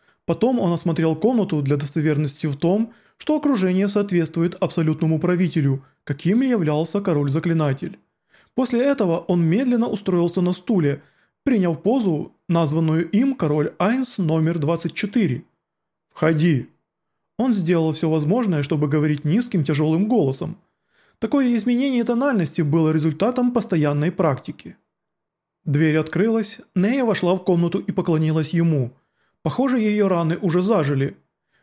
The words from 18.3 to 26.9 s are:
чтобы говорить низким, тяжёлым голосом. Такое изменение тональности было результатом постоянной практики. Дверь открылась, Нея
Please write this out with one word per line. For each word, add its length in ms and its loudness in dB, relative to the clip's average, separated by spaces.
чтобы 260 0
говорить 360 0
низким, 400 0
тяжёлым 440 0
голосом. 480 0
Такое 380 0
изменение 480 0
тональности 560 0
было 320 2
результатом 600 0
постоянной 580 0
практики. 640 -4
Дверь 340 2
открылась, 640 -2
Нея 300 2